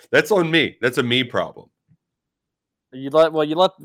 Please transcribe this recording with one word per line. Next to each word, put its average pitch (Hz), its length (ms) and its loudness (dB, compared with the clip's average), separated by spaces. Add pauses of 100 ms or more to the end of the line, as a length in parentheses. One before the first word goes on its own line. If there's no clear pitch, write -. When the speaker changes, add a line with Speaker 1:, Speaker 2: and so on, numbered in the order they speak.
(100)
Speaker 1:
that's 156 220 0
on 170 180 0
me. 156 300 -2
That's 123 180 -2
a 131 60 0
me 123 180 0
problem. 90 480 -6 (1200)
Speaker 2:
You 135 180 -12
let, 156 220 4
well, 156 120 0
you 151 100 -4
let, 185 160 2 (140)